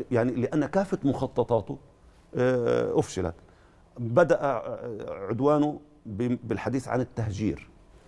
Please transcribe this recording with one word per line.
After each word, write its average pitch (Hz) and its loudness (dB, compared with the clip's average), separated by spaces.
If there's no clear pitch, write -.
يعني، 123 2
لأن 131 0
كافة 190 0
مخططاته، 120 0
آه، 123 2
أفشلت. 90 -2
بدأ، 139 4
آه، 120 -2
عدوانه 147 2
ب-، 117 -4
بالحديث 117 -4
عن 117 0
التهجير 104 -4